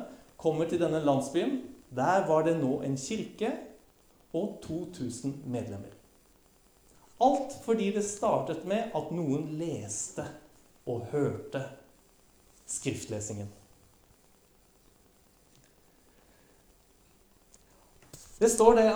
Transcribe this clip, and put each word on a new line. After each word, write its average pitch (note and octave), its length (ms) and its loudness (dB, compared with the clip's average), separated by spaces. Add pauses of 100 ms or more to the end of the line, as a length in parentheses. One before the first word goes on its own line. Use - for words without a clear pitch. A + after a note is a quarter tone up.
(400)
kommer D#3+ 300 0
til E3+ 100 0
denne D#3 240 2
landsbyen. E3+ 540 2 (360)
Der E3 340 4
var D#3 180 4
det E3 140 4
nå C3+ 260 0
en C#3 120 0
kirke A3 520 -4 (840)
og G3+ 300 -4
to E3 200 -6 (100)
tusen C3+ 500 -6
medlemmer. G#2+ 480 -6 (1300)
Alt C#4 320 4 (100)
fordi G3+ 320 2
det G3+ 120 0
startet D#3+ 600 0
med G#3+ 280 -2
at D3+ 200 -4
noen D3+ 460 -2
leste C3+ 640 -8 (600)
og A#2+ 260 -6
hørte C#3 480 -2 (1080)
skriftlesingen. G#2 840 -6 (4000)
Det A3+ 160 4
står A3+ 300 10
det A3 160 8